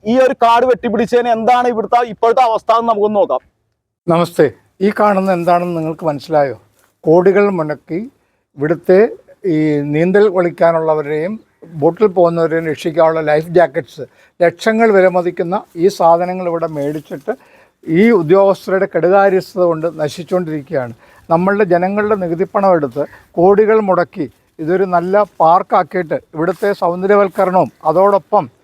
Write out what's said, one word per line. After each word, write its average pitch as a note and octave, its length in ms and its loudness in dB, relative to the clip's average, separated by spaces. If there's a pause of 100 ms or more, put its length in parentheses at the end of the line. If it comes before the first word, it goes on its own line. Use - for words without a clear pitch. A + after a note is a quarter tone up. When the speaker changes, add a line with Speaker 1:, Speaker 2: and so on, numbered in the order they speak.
(100)
Speaker 1:
ഈ A#3+ 40 2 (100)
ഒരു B3 180 2
കാട് A#3 280 4
വെട്ടിപ്പിടിച്ചതിന് A#3+ 680 -2
എന്താണ് B3 360 0
ഇവിടുത്തെ A3+ 280 -2 (140)
ഇപ്പോഴത്തെ A#3 340 0
അവസ്ഥ A3 300 -4
എന്ന് A#3 120 -2
നമുക്കൊന്ന് G#3 300 -2
നോക്കാം. C#3+ 200 -2 (720)
Speaker 2:
നമസ്തേ, E3 340 2 (400)
ഈ - 20 2 (100)
കാണുന്ന F#3+ 400 0
എന്താണെന്ന് F3 400 0
നിങ്ങൾക്ക് D#3+ 320 -6
മനസ്സിലായോ? C#3+ 460 -2 (500)
കോടികൾ F#3 380 4 (140)
മുടക്കി D#3+ 420 -8 (560)
ഇവിടുത്തെ D#3+ 420 0 (560)
ഈ - 20 0 (380)
നീന്തൽ F#3 300 2 (100)
കളിക്കാനുള്ളവരെയും D#3+ 1000 -2 (480)
ബോട്ടിൽ E3 260 0 (100)
പോകുന്നവരെയും E3 540 0
രക്ഷിക്കാനുള്ള D#3+ 500 0 (100)
ലൈഫ് D#3+ 260 -2
ജാക്കറ്റ്സ്, D3+ 480 -2 (400)
ലക്ഷങ്ങൾ A3 520 0
വിലമതിക്കുന്ന F3+ 600 0 (260)
ഈ F#3 60 4 (100)
സാധനങ്ങൾ F3+ 540 0
ഇവിടെ E3 240 -4
മേടിച്ചിട്ട് D3 560 -8 (680)
ഈ G#3+ 40 6 (160)
ഉദ്യോഗസ്ഥരുടെ F#3+ 720 0
കെടുകാര്യസ്ഥത F#3 760 0
കൊണ്ട് D#3+ 160 -4 (160)
നശിച്ചുകൊണ്ടിരിക്കുകയാണ്. D3+ 920 -6 (380)
നമ്മളുടെ G3 320 0 (100)
ജനങ്ങളുടെ G3+ 480 -2
നികുതിപ്പണം F#3+ 560 -2
എടുത്ത് C#3+ 260 -4 (340)
കോടികൾ G3+ 400 4 (120)
മുടക്കി F3 360 -2 (360)
ഇതൊരു F#3 240 -2 (100)
നല്ല F#3 260 0 (180)
പാർക്കാക്കിയിട്ട് E3+ 800 0 (160)
ഇവിടുത്തെ F3 360 -2 (120)
സൗന്ദര്യവൽക്കരണവും F#3 880 0 (180)
അതോടൊപ്പം G3 540 0 (200)